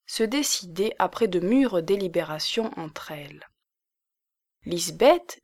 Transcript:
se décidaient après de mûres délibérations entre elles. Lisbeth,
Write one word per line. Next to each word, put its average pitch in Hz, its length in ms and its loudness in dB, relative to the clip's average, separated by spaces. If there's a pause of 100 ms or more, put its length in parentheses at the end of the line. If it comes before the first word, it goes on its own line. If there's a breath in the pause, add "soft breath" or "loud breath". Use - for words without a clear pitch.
se - 160 -2
décidaient 214 760 -2
après 196 300 2
de 180 120 0
mûres 202 440 4
délibérations 175 920 -2
entre 160 340 -12
elles. 147 360 -14 (1160)
Lisbeth, 175 800 2